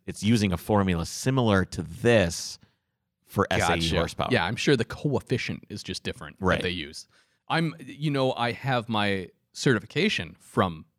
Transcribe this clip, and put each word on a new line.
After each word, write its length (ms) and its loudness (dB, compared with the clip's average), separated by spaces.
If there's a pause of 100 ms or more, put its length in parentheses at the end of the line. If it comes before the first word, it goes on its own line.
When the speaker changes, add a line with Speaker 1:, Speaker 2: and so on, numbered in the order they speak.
Speaker 1:
it's 180 -10
using 280 4
a 60 0
formula 480 2
similar 600 2
to 160 -8
this 800 2 (640)
for 260 0
S 180 0
A 80 2
E 40 -2
Speaker 2:
Gotcha. 140 0
Speaker 1:
horsepower. 360 -2
Speaker 2:
Yeah, 140 2
I'm 100 -2
sure 200 2
the 100 0
coefficient 840 -4
is 140 -12
just 200 -10
different 360 -10
Speaker 1:
Right. 180 2
Speaker 2:
that 60 -4
they 80 0
use. 360 -10 (400)
I'm, 280 -2 (100)
you 260 -6
know, 220 2
I 200 -2
have 360 -2
my 400 0 (240)
certification 840 0
from 460 -2 (140)